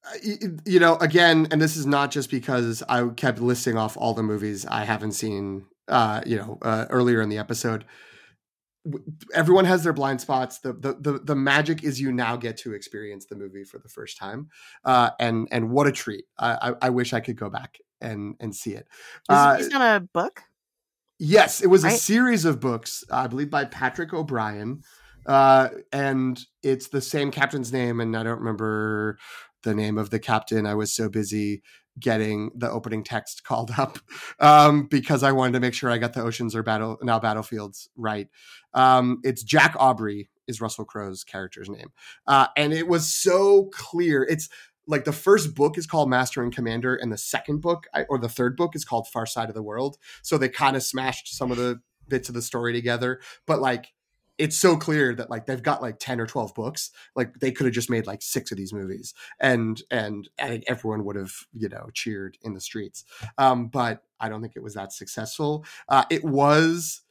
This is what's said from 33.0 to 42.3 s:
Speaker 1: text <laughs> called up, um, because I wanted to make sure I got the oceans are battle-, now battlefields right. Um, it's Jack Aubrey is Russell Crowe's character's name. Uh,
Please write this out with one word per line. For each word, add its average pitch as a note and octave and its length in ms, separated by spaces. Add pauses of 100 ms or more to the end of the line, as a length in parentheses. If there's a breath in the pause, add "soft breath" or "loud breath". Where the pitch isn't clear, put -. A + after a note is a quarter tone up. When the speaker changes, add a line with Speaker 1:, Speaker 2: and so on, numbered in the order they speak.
Speaker 1:
text - 380
<laughs> - 20
called A#2 320
up, C3+ 220 (420 loud breath)
um, D3 460
because C#3 360
I C#3 80
wanted B2+ 220
to B2+ 80
make B2 120
sure B2 160
I A#2 80
got A#2 140
the A#2+ 120
oceans A#2 340
are A2 60
battle-, A2 380
now A#2 180
battlefields G#2+ 760
right. G#2+ 320 (460 loud breath)
Um, B2+ 500
it's B2+ 200
Jack D3+ 360
Aubrey G#2+ 500 (160)
is A2 140
Russell A2 240
Crowe's G2 400
character's F#2+ 460
name. - 240 (340 loud breath)
Uh, C3+ 200 (100)